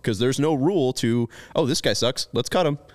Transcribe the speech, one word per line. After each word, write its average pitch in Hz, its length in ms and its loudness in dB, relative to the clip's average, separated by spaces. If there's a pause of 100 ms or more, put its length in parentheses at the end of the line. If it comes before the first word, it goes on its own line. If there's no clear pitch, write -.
'cause 107 160 -2
there's 127 220 0
no 156 120 2
rule 143 420 2
to, 117 340 0 (260)
"Oh, - 100 2
this 127 160 0
guy 117 120 0
sucks, 117 400 -2
let's 120 160 -2
cut 180 180 2
him." 147 120 0 (160)